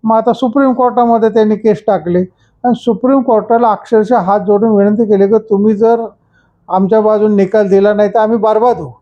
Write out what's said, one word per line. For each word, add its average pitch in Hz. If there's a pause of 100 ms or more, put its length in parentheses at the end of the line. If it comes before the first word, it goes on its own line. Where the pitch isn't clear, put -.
मग 220
आता 226
सुप्रीम 262
कोर्टामध्ये 233
त्यांनी 214
केस 214
टाकली 175 (440)
आणि 247
सुप्रीम 254
कोर्टाला 233
अक्षरशः 214
हात 196
जोडून 208
विनंती 208
केली 202
की 220 (120)
तुम्ही 208
जर 226 (640)
आमच्या 190
बाजूने 214
निकाल 196
दिला 196
नाही 208
तर 220
आम्ही 220
बरबाद 220
होऊ. 143 (100)